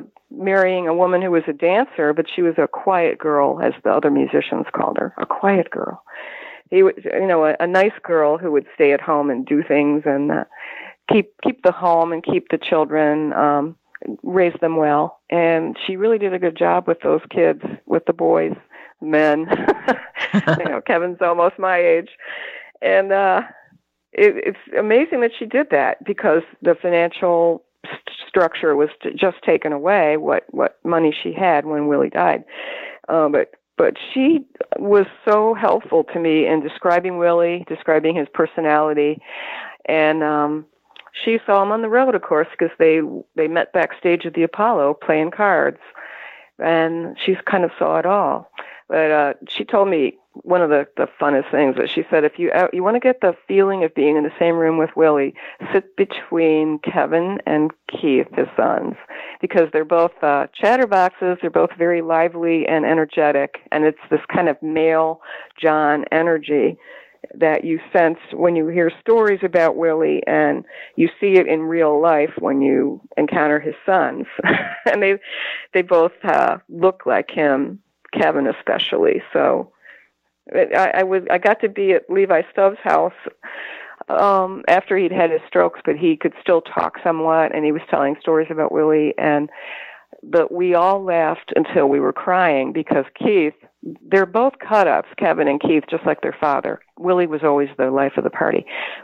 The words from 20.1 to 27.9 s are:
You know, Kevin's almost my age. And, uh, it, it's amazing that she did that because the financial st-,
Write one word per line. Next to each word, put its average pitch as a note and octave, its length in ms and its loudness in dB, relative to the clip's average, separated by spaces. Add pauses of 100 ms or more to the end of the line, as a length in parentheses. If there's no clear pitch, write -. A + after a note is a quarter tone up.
You F3 60 -4
know, D3 160 -4
Kevin's F3+ 400 -2
almost F3 360 2
my F#3 220 0
age. E3+ 300 2 (720)
And, G3 280 2
uh, G3 300 2 (720)
it, G#3 220 4 (100)
it's - 320 -6
amazing B3 440 2
that A#3 160 0
she A#3+ 80 -8
did C#4 260 -2
that C#3 340 0
because E3 380 0 (180)
the E3+ 180 2
financial E3+ 840 0 (220)
st-, - 140 -16 (280)